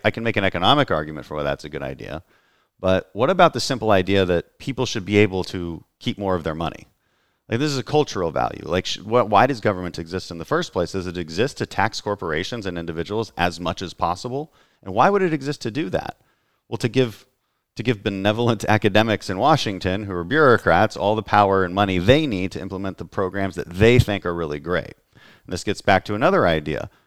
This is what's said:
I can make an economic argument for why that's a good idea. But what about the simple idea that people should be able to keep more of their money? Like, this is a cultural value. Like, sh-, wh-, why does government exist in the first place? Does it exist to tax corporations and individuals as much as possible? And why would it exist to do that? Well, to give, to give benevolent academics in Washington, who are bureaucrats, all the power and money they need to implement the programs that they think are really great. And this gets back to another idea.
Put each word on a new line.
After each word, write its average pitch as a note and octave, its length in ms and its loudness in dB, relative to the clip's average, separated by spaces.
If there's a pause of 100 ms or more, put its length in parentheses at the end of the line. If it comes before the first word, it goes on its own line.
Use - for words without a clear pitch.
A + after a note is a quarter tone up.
I G#2+ 60 2
can A2+ 120 -6
make A#2 140 -2
an G2+ 80 0
economic G2+ 460 2
argument D#2 340 -4
for D#2+ 100 -12
why D2+ 100 -4
that's C#2+ 200 -4
a D2+ 60 -12
good D2 120 -8
idea. C#2 400 -10 (560)
But F#2 360 0
what B2 160 0
about F3+ 240 4
the A#2+ 60 -4
simple A2 300 -2
idea F#2+ 360 4
that F2 320 0
people C3 260 -4
should G#2+ 220 -6
be G#2 100 2
able F#2+ 280 4
to E2+ 380 -8 (160)
keep - 200 -6
more G2 160 0
of E2 100 -2
their D#2+ 100 -4
money? E2 320 -8 (640)
Like, A#2 120 -2
this D3 120 -2
is C3+ 60 -4
a A#2+ 40 -6
cultural A2 480 0
value. C2 340 -2
Like, E2+ 200 0
sh-, - 140 -6
wh-, A2 300 0
why G#2+ 180 6
does C3 160 -2
government F2+ 360 -2
exist F2 320 -8
in F2 60 -12
the E2 80 -8
first E3 260 -4
place? F2 220 -2
Does F#2 140 -6
it F2 100 -8
exist F2 420 -4
to G#2 80 -4
tax - 360 -2
corporations F#2+ 640 -4
and F2 120 -6
individuals E2+ 600 -6
as F2 200 0
much F2 220 -4
as F2 140 -10
possible? A#2+ 580 -6 (300)
And F#2+ 120 -10
why C3+ 140 4
would G3+ 140 2
it E3+ 100 0
exist C#3+ 300 -6
to A#2 80 -6
do D3+ 180 -6
that? F2+ 300 -6 (500)
Well, A#2 80 -8
to A#2+ 140 -2
give, A#2+ 360 -2 (500)
to - 60 -8
give G#2+ 220 -2
benevolent G#2+ 600 0
academics G#2+ 640 2
in F#2 80 -4
Washington, G#2 680 0
who G2 80 -6
are F2 120 -4
bureaucrats, G#2+ 680 4
all G#2 220 2
the G#2+ 60 -2
power G2 420 4
and F2+ 100 -4
money F#2+ 240 2
they C3 280 4
need F#2 260 -4
to - 80 -10
implement F#2+ 380 -8
the E2 80 -12
programs F#2+ 500 -4
that - 140 -8
they A2 280 6
think G2+ 280 2
are F2 80 -2
really D2+ 260 -6
great. D#2+ 340 -4 (200)
And - 380 -20
this F#2 120 -6
gets G2+ 160 -4
back F#2+ 240 4
to G#2+ 100 -6
another D3 320 2
idea. D#2 440 -2 (160)